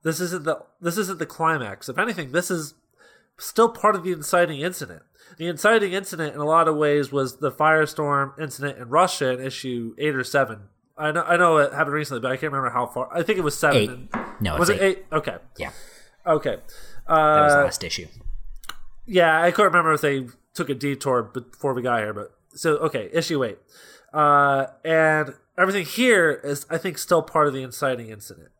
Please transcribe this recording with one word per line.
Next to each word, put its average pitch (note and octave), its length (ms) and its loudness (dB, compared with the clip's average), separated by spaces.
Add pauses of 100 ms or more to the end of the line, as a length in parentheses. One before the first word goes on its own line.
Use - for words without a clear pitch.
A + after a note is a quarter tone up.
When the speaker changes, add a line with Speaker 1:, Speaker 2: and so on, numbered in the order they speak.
Speaker 1:
this D#3+ 180 -2
isn't E3+ 240 -6
the, - 180 -2 (160)
this E3+ 180 -4
isn't F#3 220 -4
the D#3+ 60 -4
climax. C3+ 640 -4
If B2+ 80 -6
anything, F3 340 -4
this F3 180 -2
is D#3+ 260 -4 (640)
still - 320 2
part G#3 260 2
of E3+ 80 -6
the F3+ 100 -2
inciting D#3+ 480 0
incident. D3+ 400 -8 (360)
The E3 100 -6
inciting G3+ 460 2
incident, F3 400 -6
in D3 60 -10
a D3 60 -4
lot D#3+ 220 4
of D#3 100 2
ways, D3 340 2
was C3+ 260 -2
the C#3+ 140 -2
Firestorm D3+ 880 2
incident C#3+ 400 -8
in A#2+ 100 -14
Russia D3+ 420 2
in B2+ 140 -4
issue A#2+ 520 -6
eight D3 180 -2
or B2+ 80 -2
seven. A2+ 460 -2 (280)
I D3+ 140 -2
know, E3 120 -2
I F3 140 2
know E3+ 200 6
it C#3+ 160 4
happened C#3+ 220 0
recently, C#3 260 -4
but C3 100 -2
I C3 60 0
can't D3+ 160 -4
remember C3 180 -2
how B2 160 0
far. B2+ 280 -6
I E3+ 80 0
think G3 140 0
it F3+ 60 -2
was D3 140 -2
seven. B2 560 2
Speaker 2:
Eight. - 60 -4 (220)
No, F#2+ 140 -2
it's D#3 40 -2
Speaker 1:
Was F3 100 4
it G3+ 120 2
Speaker 2:
eight? F#3+ 180 2
Speaker 1:
eight? - 120 -18
Okay. C#3+ 240 -2 (220)
Speaker 2:
Yeah. C#3 140 -10 (540)
Speaker 1:
Okay. D3 300 0 (520)
Speaker 2:
That D#3+ 60 2 (300)
was D3 100 6
the C#3+ 60 6
Speaker 1:
Uh, C#3+ 60 4
Speaker 2:
last - 180 -4
issue. E2+ 240 -8 (960)
Speaker 1:
yeah, E3+ 360 4
I F3 100 6
couldn't G3 220 4
remember D#3+ 200 6
if D3 80 0
they C3+ 260 0 (260)
took D3+ 160 -4
a C#3 60 -2
detour C3+ 480 -2
before B2+ 500 -6
we B2 80 -4
got A#2+ 180 0
here, G#2+ 140 -4
but G2+ 180 -12 (240)
so, D3+ 220 0
okay, A2 360 -4
issue D#3+ 300 0
eight. G#2+ 160 -6 (520)
Uh, C#3+ 540 4 (180)
and D#3 520 2 (220)
everything F#3+ 280 2
here G3+ 460 4 (120)
is, C#3+ 260 -6
I E3 100 -2
think, F3+ 180 -6
still E3 240 2
part D#3 260 2
of C3+ 60 0
the C3+ 80 -6
inciting B2 480 -4
incident. G#2 400 -18 (100)